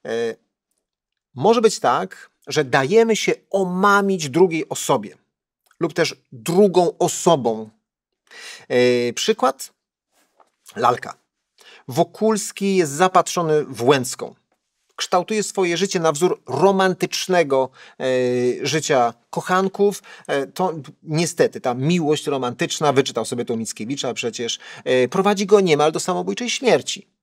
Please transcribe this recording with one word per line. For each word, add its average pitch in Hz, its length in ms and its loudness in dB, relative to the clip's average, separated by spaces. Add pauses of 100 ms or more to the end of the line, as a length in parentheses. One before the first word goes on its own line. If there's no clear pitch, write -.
E, - 60 -12 (1200)
może 214 260 2
być 220 200 2
tak, 147 500 -2 (160)
że 147 180 -2
dajemy 175 520 2
się - 160 -2 (180)
omamić 190 800 2
drugiej 165 380 0
osobie 123 480 -4 (640)
lub 165 120 -2
też 156 240 -2 (160)
drugą 170 680 2
osobą. 120 720 0 (960)
E, 123 440 2
przykład? - 600 -2 (1040)
Lalka. - 380 0 (760)
Wokulski 196 880 0
jest 156 160 2
zapatrzony 165 720 2
w 117 180 -8
Łęcką. 127 520 0 (640)
Kształtuje 196 460 -2
swoje 180 340 -2
życie 190 240 -2
na 160 120 2
wzór 165 340 0
romantycznego, 170 1200 0 (300)
e, 131 60 -4 (600)
życia 131 480 0 (160)
kochanków. 190 720 0 (240)
E, 139 200 -2
to 180 280 -4 (280)
niestety 151 580 0
ta 123 140 -4
miłość 151 520 0
romantyczna, 139 680 -2
wyczytał 127 320 0
sobie 117 200 -6
to 117 120 -4
Mickiewicza 113 580 -8
przecież, 117 440 -8 (260)
e, 127 240 2
prowadzi 196 380 0
go 202 140 6
niemal 156 320 2
do 165 80 -6
samobójczej 190 500 -4
śmierci. - 720 -2